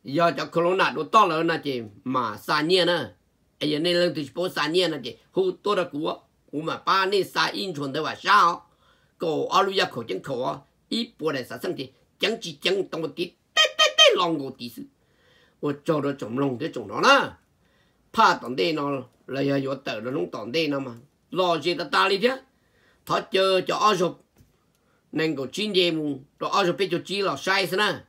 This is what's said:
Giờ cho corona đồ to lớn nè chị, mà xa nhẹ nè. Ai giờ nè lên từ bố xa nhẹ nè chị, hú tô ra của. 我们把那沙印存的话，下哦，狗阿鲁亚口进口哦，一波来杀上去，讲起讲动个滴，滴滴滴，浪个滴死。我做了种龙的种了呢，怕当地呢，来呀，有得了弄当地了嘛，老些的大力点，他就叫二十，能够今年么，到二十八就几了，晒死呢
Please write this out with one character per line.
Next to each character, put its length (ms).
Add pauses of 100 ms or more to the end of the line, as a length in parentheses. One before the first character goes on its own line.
Giờ 340
cho 80
corona 440
đồ 140
to 220
lớn 220
nè 160
chị, 180 (220)
mà 340
xa 240
nhẹ 240
nè. 140 (600)
Ai 100
giờ 100
nè 140
lên 220
từ 80 (120)
bố 140
xa 180
nhẹ 200
nè 160
chị, 140 (140)
hú 200 (120)
tô 120
ra 160
của. 380 (220)
我 100
们 220
把 220
那 180
沙 280
印 220
存 200
的 100
话， 120
下 320
哦， 160 (540)
狗 300
阿 140
鲁 100
亚 140
口 180
进 180
口 180
哦， 240 (240)
一 180
波 260
来 120
杀 140
上 180
去， 180 (240)
讲 240
起 120
讲 340
动 140
个 60
滴， 180
滴 80 (200)
滴 600
滴， 60
浪 180
个 140
滴 160
死。 180 (760)
我 140
做 280
了 120
种 220
龙 220
的 120
种 180
了 140
呢， 360 (720)
怕 240
当 200
地 160
呢， 340 (200)
来 180
呀， 160
有 160
得 240
了 120
弄 180
当 220
地 160
了 120
嘛， 220 (280)
老 300
些 160
的 100
大 220
力 100
点， 280 (600)
他 160
就 400
叫 160
二 160
十， 180 (1000)
能 240
够 100
今 280
年 200
么， 260 (180)
到 100
二 180
十 80
八 120
就 140
几 220
了， 160
晒 280
死 100
呢 340